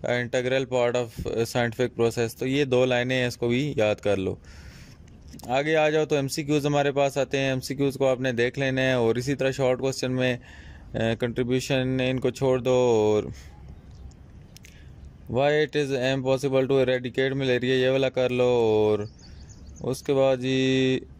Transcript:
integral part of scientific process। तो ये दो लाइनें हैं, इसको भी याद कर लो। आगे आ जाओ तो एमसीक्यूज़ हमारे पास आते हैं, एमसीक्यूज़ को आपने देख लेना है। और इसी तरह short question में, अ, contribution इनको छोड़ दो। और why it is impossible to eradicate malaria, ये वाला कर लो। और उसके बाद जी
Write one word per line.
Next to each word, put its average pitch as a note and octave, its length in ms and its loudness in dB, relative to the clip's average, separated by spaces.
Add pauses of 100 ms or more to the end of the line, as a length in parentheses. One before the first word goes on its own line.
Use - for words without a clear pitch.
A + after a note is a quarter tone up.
integral B2 680 -2
part A#2+ 220 2
of A#2+ 420 -4
scientific A#2+ 520 0 (100)
process। A#2 400 0
तो C3 60 -4
ये C#3 200 0
दो B2+ 200 4
लाइनें B2 300 0
हैं, B2+ 120 0
इसको A#2+ 200 -4
भी C#3 300 0
याद G#2+ 220 2
कर G2+ 180 0
लो। F#2+ 220 -4 (1080)
आगे D3 260 0
आ D#3 140 2
जाओ D#3 160 2
तो D3+ 100 -2
एमसीक्यूज़ C#3+ 520 -2
हमारे C#3+ 240 2
पास C#3 260 0
आते C#3 200 -2
हैं, C3+ 160 0
एमसीक्यूज़ C3+ 440 -2
को C3+ 80 2
आपने C3 280 0
देख A#2+ 240 0
लेना C3 240 0
है। C3 180 2
और A2+ 180 2
इसी C3 180 -2
तरह C3+ 160 0
short B2+ 300 0
question C3 300 -2
में, B2+ 260 0
अ, B2 40 -14 (540)
contribution B2 1040 -2
इनको B2+ 300 0
छोड़ C3 300 0
दो। B2+ 120 2
और G#2+ 580 4 (2000)
why D3 360 2
it - 80 -10
is C#3+ 160 -2
impossible C3 800 0
to C3+ 140 4
eradicate B2+ 480 -2
malaria, C3 300 0
ये B2+ 260 2
वाला C3+ 200 2
कर B2+ 220 0
लो। B2 160 2
और G#2+ 640 2 (720)
उसके C3 300 -4
बाद C3+ 260 2
जी C3 640 2 (180)